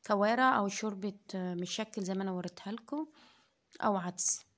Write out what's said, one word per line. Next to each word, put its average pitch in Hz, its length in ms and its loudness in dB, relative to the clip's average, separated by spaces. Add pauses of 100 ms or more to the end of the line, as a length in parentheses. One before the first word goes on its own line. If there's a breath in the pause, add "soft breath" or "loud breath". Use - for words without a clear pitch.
كوارع 233 500 6
أو 202 100 2
شوربة، 202 460 -4 (220)
آه، 180 180 -2
مشكل 196 500 -4
زي 190 100 -2
ما 190 100 0
أنا 190 80 -2
وريتها 180 400 -6
لكم، 294 360 -6 (760 soft breath)
أو 208 160 2
عدس. 180 480 -2 (120)